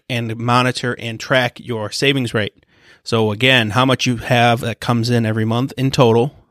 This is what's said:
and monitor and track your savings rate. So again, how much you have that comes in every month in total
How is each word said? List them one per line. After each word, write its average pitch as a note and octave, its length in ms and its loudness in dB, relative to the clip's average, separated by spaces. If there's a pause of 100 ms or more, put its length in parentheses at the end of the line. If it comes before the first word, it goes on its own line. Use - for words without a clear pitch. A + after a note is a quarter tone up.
and A#2 280 -6
monitor B2 640 0
and A2+ 180 -10
track B2+ 400 -2
your A2 320 -8
savings C#3 440 0
rate. - 300 -4 (380)
So A2 300 0
again, A#2 380 2
how B2+ 140 2
much C3 220 2
you B2 120 -2
have A#2+ 420 2
that A#2 180 -8
comes A#2 320 0
in A#2 160 2
every A2 180 -2
month A#2 320 -2
in C3 140 0
total A#2+ 460 2 (140)